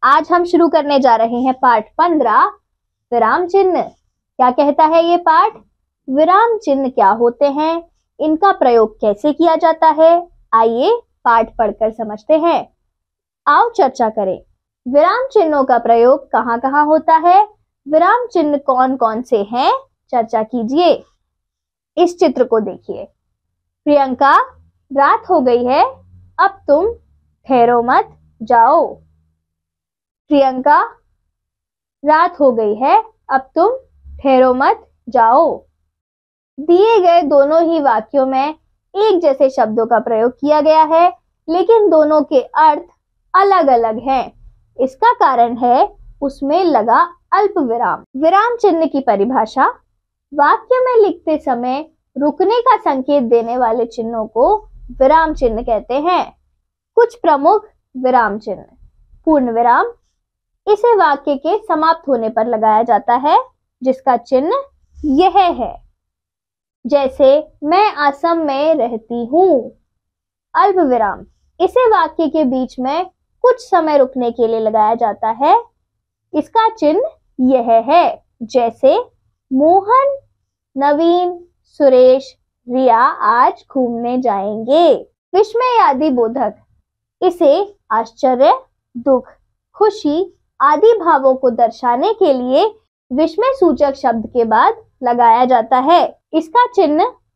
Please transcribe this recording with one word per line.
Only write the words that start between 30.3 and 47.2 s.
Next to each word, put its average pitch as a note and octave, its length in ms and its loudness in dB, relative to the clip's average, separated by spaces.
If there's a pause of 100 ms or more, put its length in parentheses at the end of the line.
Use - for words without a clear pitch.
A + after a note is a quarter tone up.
रात D#4+ 360 0
हो C4+ 120 4
गई A3 220 -2
है, D4+ 300 0 (260)
अब C4+ 100 -2
तुम F4+ 320 -2 (440)
ठहरो C4 380 2
मत, E4 360 -2 (180)
जाओ। A#3+ 560 0 (960)
दिए F#4 400 2
गए F4 220 2
दोनों C#4+ 400 2
ही E4 180 0
वाक्यों C4 460 -2
में C4+ 280 -4 (420)
एक G4+ 220 0
जैसे C#4 320 2
शब्दों A3+ 360 -2
का A#3 120 0
प्रयोग A3+ 340 -2
किया D4+ 280 0
गया D#4 220 4
है, E4 300 2 (360)
लेकिन F#4+ 420 2
दोनों D#4 320 2
के - 180 0
अर्थ D4+ 420 0 (520)
अलग-अलग C#4 640 2
हैं। C4 560 -8 (260)
इसका C4+ 320 0
कारण B3 440 0
है B3+ 400 0 (240)
उसमें C#4 440 -4
लगा C#4 500 0 (180)